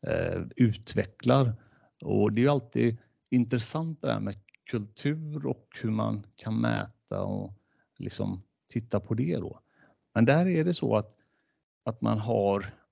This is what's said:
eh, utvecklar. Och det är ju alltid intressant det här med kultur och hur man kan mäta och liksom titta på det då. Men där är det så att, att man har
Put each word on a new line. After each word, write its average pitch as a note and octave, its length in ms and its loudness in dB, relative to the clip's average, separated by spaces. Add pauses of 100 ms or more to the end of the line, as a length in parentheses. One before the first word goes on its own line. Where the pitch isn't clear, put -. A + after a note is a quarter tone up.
eh, E2+ 340 -2 (140)
utvecklar. B2 960 2 (480)
Och G#2 320 2
det A2+ 80 2
är - 20 4
ju C#3 60 6
alltid A#2+ 480 0 (320)
intressant B2+ 720 -2
det C3 120 -2
här G#2+ 60 -2
med G#2 160 -6 (360)
kultur C#3+ 760 -6
och C3 220 -4 (140)
hur A2 100 -2
man A2 340 -2 (100)
kan - 260 -4
mäta G1+ 600 -2
och - 320 -6 (440)
liksom G2 440 -6 (260)
titta A2 320 -2
på F#2+ 140 -4
det C#3+ 240 0
då. - 220 -8 (540)
Men A2+ 120 6
där D#3 220 6
är E3+ 160 2
det E3+ 100 2
så A#2 220 0
att, G#2+ 200 -2 (720)
att A#2 160 -6
man A2+ 180 2
har G2+ 460 2 (260)